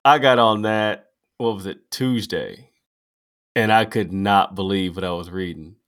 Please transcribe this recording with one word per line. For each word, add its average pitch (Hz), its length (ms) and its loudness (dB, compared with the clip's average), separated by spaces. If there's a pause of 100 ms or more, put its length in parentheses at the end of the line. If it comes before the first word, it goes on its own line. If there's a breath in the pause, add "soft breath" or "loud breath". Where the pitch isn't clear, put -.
I 147 140 6
got 131 200 4
on 110 240 4
that. 107 480 -2 (280)
What 117 160 -2
was 95 120 -12
it? - 240 -12
Tuesday. 113 800 -6 (840)
And 110 180 2
I 113 120 6
could 98 280 -4
not 98 420 2
believe 95 420 -4
what 92 80 -6
I 90 80 -4
was 87 180 -8
reading. 87 460 -10 (120)